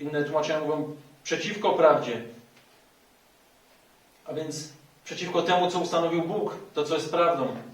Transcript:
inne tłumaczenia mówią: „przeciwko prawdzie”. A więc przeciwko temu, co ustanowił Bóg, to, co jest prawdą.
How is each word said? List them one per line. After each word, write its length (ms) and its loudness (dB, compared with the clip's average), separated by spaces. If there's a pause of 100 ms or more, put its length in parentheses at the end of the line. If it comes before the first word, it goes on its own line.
inne 240 -2
tłumaczenia 360 0
mówią: 360 -4 (280)
„przeciwko 460 -2
prawdzie”. 520 4 (2000)
A 80 -10
więc 380 -8 (320)
przeciwko 380 -2
temu, 280 4
co 80 -2
ustanowił 440 2
Bóg, 320 -2 (200)
to, 100 0
co 100 0
jest 160 -2
prawdą. 460 2 (180)